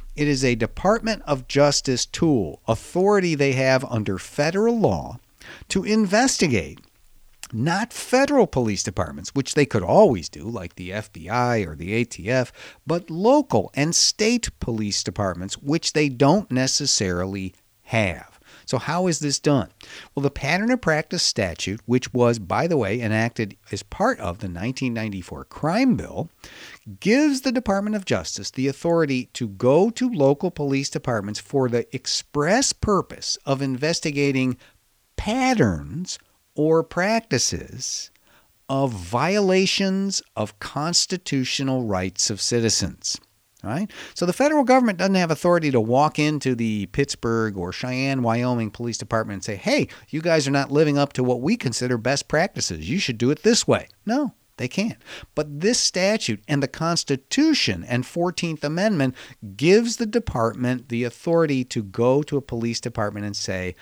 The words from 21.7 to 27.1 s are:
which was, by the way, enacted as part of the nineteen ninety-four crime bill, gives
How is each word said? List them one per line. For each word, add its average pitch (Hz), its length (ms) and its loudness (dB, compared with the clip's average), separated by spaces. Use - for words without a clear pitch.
which 127 300 0
was, 120 240 4
by 101 260 -2
the 170 120 0
way, 110 220 0
enacted 110 560 -2
as 98 120 -8
part - 360 -2
of 95 200 -6
the 98 100 -6
nineteen 120 460 -4
ninety-four 104 500 -8
crime 214 500 0
bill, 92 360 -6
gives 269 420 2